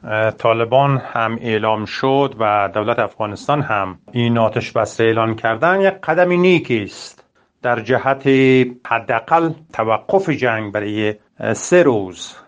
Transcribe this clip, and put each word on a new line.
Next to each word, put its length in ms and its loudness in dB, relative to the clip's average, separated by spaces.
اه، 280 0
طالبان 680 2
هم 280 -2
اعلام 440 -2
شد 540 -2
و 340 2
دولت 260 -2
افغانستان 640 -4
هم 380 -4
این 260 0
آتش 340 -2
بس 280 -4
را 80 4
اعلان 280 0
کردن، 460 0
یک 120 2
قدم 280 2
نیکی 520 2
است 400 -16
در 180 -2
جهت 480 -2
حداقل 640 0
توقف 560 0
جنگ 420 -2
برای، 440 -2
اه، 140 -2
سه 300 2
روز 520 -2